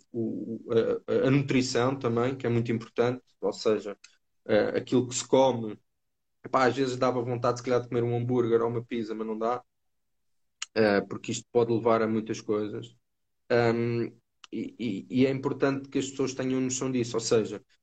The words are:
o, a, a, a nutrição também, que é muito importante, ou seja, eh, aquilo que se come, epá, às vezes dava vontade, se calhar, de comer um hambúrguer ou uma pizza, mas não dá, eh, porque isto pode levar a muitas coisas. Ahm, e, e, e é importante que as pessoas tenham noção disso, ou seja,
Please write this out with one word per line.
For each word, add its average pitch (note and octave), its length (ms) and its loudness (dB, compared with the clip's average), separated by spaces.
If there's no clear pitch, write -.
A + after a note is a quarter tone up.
o, A2+ 480 -6
a, A2 40 -4
a, - 20 4
a - 20 4
nutrição B2+ 680 2
também, A#2+ 380 0
que - 100 -6
é A#2 40 0
muito A#2 220 0
importante, A#2+ 500 -2
ou G2 120 -2
seja, G#2 440 -2
eh, G#2+ 320 2
aquilo B2 300 2
que - 60 -8
se - 120 -6
come, A#2 520 2
epá, C3 220 2
às A#2 100 2
vezes B2+ 200 0
dava B2 260 0
vontade, A#2+ 360 -2
se - 60 -12
calhar, B2 180 2
de A#2+ 60 -16
comer A#2+ 160 0
um A#2+ 120 0
hambúrguer A#2 460 2
ou A#2 80 0
uma A#2+ 140 -6
pizza, A2 300 -6
mas A2 120 -6
não A2 120 -6
dá, A#2+ 240 -2
eh, G#2 280 6
porque G2+ 300 -8
isto - 200 -8
pode A#2 200 4
levar A2+ 300 2
a A2 60 2
muitas A2 320 -2
coisas. G#2+ 540 -6
Ahm, A#2 600 2
e, - 240 -8
e, B2+ 120 4
e C3+ 40 6
é C3+ 40 2
importante C3+ 600 -2
que C#3+ 100 -4
as C3+ 100 -6
pessoas C3 240 -4
tenham C3 260 -2
noção C3 320 -2
disso, A#2 240 -2
ou A2+ 40 -2
seja, G#2 420 0